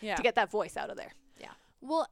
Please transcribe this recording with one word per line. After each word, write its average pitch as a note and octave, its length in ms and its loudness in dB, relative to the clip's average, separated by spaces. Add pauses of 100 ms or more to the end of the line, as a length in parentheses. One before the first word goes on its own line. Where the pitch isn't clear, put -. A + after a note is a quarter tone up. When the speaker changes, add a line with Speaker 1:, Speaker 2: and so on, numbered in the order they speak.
Speaker 1:
Yeah. G#3 140 -2
Speaker 2:
to D3+ 80 -2
get A#3 120 4
that G#3+ 140 4
voice G3 280 0
out - 120 -2
of - 80 -10
there. - 160 -12 (260)
Yeah. - 140 -14 (280)
Speaker 1:
Well, D4+ 300 2